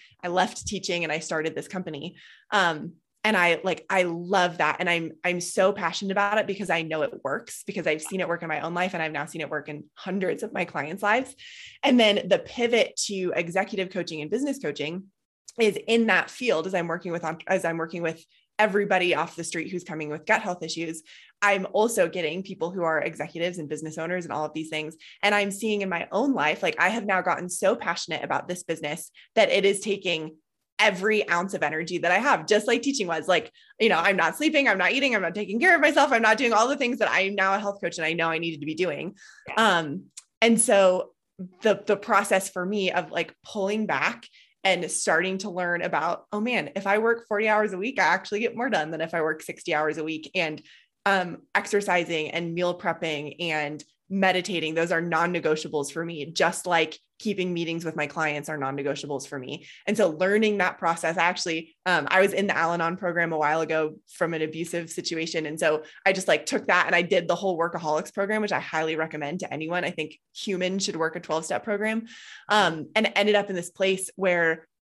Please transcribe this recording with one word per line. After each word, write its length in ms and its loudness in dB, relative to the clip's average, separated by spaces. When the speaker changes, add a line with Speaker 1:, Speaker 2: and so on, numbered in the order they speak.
Speaker 1:
I 60 -6
left 380 0
teaching 360 -4
and 100 -2
I 80 -2
started 340 -4
this 140 -8
company. 480 -8
Um, 420 2
and 120 2
I, 260 4
like, 260 -2
I 140 4
love 560 0
that. 220 2
And 100 0
I'm, 220 0
I'm 180 0
so 320 2
passionate 380 -4
about 280 2
it 100 0
because 220 -4
I 120 0
know 200 -2
it 200 -4
works, 420 -6
because 220 -6
I've 160 0
seen 160 -6
it 80 -2
work 160 -4
in 60 -6
my 140 -4
own 120 -6
life. 200 -2
And 80 -4
I've 100 -4
now 140 -6
seen 160 -10
it 60 -8
work 200 -6
in 160 -12
hundreds 480 -4
of 100 -8
my 120 -2
clients' 400 -6
lives. 280 0
And 160 6
then 280 6
the 120 6
pivot 560 0
to 300 -2
executive 540 -2
coaching 320 -6
and 80 -6
business 300 -2
coaching 440 -6
is 300 4
in 220 4
that 220 4
field. 360 0
As 80 -2
I'm 140 0
working 240 -4
with, 120 -4
as 180 0
I'm 140 -2
working 240 -6
with 180 -4
everybody 560 4
off 220 -2
the 80 -8
street 260 -6
who's 140 -6
coming 260 -8
with 160 -8
gut 160 2
health 220 -6
issues, 400 -6
I'm 320 2
also 360 4
getting 340 -4
people 300 -6
who 100 -4
are 180 2
executives 580 -4
and 100 -8
business 300 -8
owners 260 -4
and 80 -8
all 120 -2
of 80 -6
these 160 -6
things. 280 -6
And 100 4
I'm 200 2
seeing 300 -2
in 60 -2
my 220 -4
own 240 2
life, 260 2
like, 200 0
I 80 4
have 180 -2
now 160 2
gotten 260 -2
so 280 2
passionate 480 -4
about 240 -4
this 160 -8
business 480 -6
that 140 8
it 140 4
is 140 4
taking 600 -4
every 480 2
ounce 240 0
of 80 -4
energy 360 -2
that 140 2
I 60 4
have, 280 2
just 200 2
like 160 2
teaching 240 -2
was. 220 -2
Like, 220 2
you 100 4
know, 100 4
I'm 180 4
not 200 2
sleeping, 320 2
I'm 100 4
not 140 2
eating, 220 2
I'm 80 0
not 120 -2
taking 260 -4
care 140 6
of 60 4
myself, 320 6
I'm 100 4
not 160 6
doing 140 2
all 160 6
the 80 0
things 220 -2
that 120 2
I'm 240 2
now 200 2
a 40 2
health 220 -6
coach 180 -4
and 60 -2
I 80 0
know 160 0
I 100 0
needed 220 -4
to 60 -8
be 80 -4
doing. 400 -2
Speaker 2:
Yeah. 300 2
Speaker 1:
Um, 280 -6
and 200 4
so 520 4
the, 240 2
the 100 4
process 540 2
for 160 -4
me 260 0
of, 180 -2
like, 240 -4
pulling 420 -2
back 400 0
and 260 2
starting 480 0
to 120 -8
learn 320 -2
about, 500 -2
"Oh 80 -4
man, 360 -2
if 100 -4
I 120 4
work 280 0
forty 220 0
hours 240 2
a 60 -6
week, 200 -4
I 60 4
actually 360 0
get 160 -2
more 140 -4
done 220 0
than 80 -6
if 120 -4
I 100 0
work 200 -2
sixty 320 -6
hours 240 0
a 60 -6
week," 320 -8
and, 260 -2
um, 340 0
exercising 800 0
and 240 -4
meal 240 0
prepping 640 -4
and 420 -4
meditating, 680 0
those 180 0
are 80 2
non-negotiables 920 0
for 140 -6
me, 220 -8
just 400 0
like 320 0
keeping 360 -2
meetings 300 -4
with 120 -6
my 100 -2
clients 440 -4
are 80 -4
non-negotiables 680 -4
for 120 -10
me. 280 -12
And 100 0
so 140 4
learning 480 2
that 180 0
process, 400 -2
I 60 2
actually, 540 -2
um, 240 2
I 100 6
was 140 4
in 120 0
the 100 -2
Al-Anon 420 0
program 340 0
a 60 0
while 240 2
ago 320 0
from 260 -2
an 80 -2
abusive 480 -4
situation. 560 -4
And 120 -8
so 260 2
I 80 6
just, 160 -2
like, 160 4
took 220 -4
that 200 4
and 80 2
I 80 4
did 240 2
the 100 2
whole 200 -2
Workaholics 560 -2
program, 300 -2
which 100 -2
I 60 2
highly 380 -2
recommend 440 -6
to 140 -8
anyone. 280 -4
I 80 -4
think 280 -8
humans 500 -2
should 120 -4
work 200 -2
a 40 -8
twelve-step 440 -4
program, 400 -2
um, 440 2
and 220 2
ended 200 6
up 120 2
in 80 -4
this 140 -6
place 460 0
where, 500 2